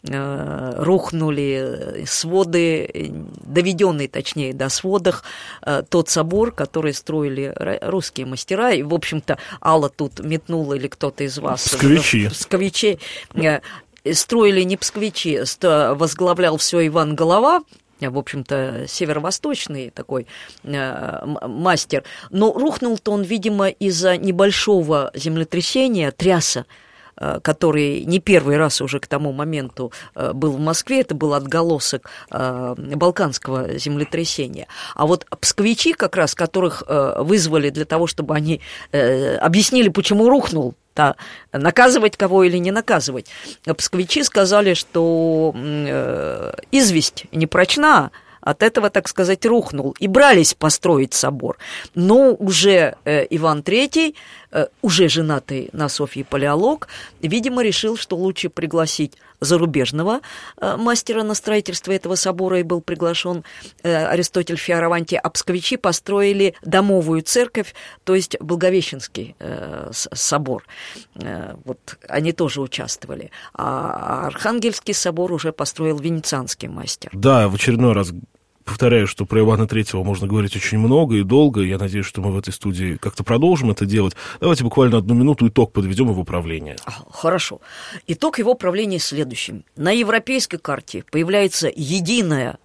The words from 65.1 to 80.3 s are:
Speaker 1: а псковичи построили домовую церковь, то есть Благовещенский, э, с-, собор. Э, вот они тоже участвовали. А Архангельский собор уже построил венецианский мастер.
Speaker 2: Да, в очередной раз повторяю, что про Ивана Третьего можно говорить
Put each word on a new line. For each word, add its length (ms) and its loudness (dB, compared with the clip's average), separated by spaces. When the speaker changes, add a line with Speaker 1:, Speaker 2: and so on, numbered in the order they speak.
Speaker 1:
а 80 -2
псковичи 460 -2
построили 840 0
домовую 600 2
церковь, 520 -2
то 100 2
есть 260 0
Благовещенский, 1000 -2
э, 540 -10
с-, 220 -8
собор. 500 -2
Э, 400 -10
вот 140 -10
они 240 -2
тоже 280 -4
участвовали. 720 -10
А 720 -6
Архангельский 680 -4
собор 380 -2
уже 200 -4
построил 460 -4
венецианский 720 -6
мастер. 440 -10
Speaker 2:
Да, 360 4
в 60 0
очередной 380 2
раз 200 0
повторяю, 460 2
что 180 -6
про 140 2
Ивана 260 4
Третьего 380 -2
можно 240 -2
говорить 260 0